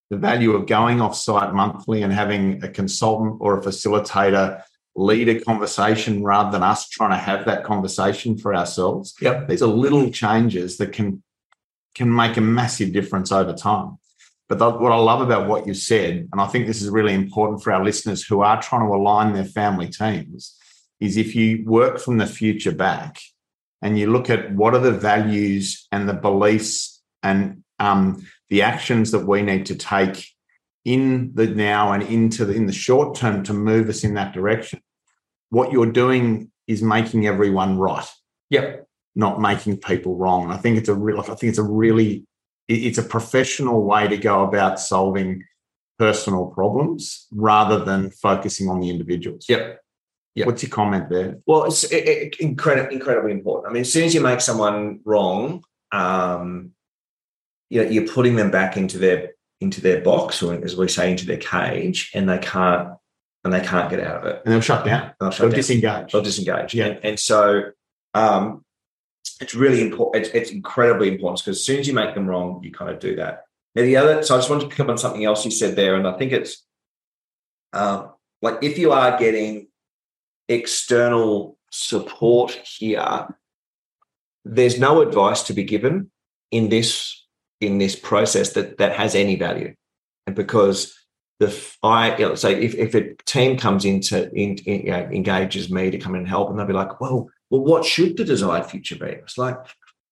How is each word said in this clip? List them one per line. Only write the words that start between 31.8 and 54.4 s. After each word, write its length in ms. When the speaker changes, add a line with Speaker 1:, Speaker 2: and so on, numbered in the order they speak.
Speaker 1:
and 100
into 440
the, 80
in 100
the 80
short 420
term 300
to 80
move 380
us 120
in 120
that 180
direction, 480
what 220
you're 200
doing 580
is 160
making 440
everyone 520
right. 300
Speaker 2:
Yep. 380
Speaker 1:
Not 260
making 380
people 380
wrong. 280
And 80
I 40
think 220
it's 100
a 60
real, 260
I 40
think 200
it's 140
a 40
really, 640
it, 60
it's 240
a 40
professional 800
way 240
to 80
go 280
about 360
solving 640
personal 480
problems 840
rather 520
than 260
focusing 580
on 120
the 100
individuals. 580
Speaker 2:
Yep. 320
Yep. 100
Speaker 1:
What's 160
your 80
comment 400
there? 360
Speaker 2:
Well, 180
it's, 200
it, 220
it, 320
incredi-, 540
incredibly 400
important. 380
I 40
mean, 60
as 120
soon 120
as 100
you 60
make 200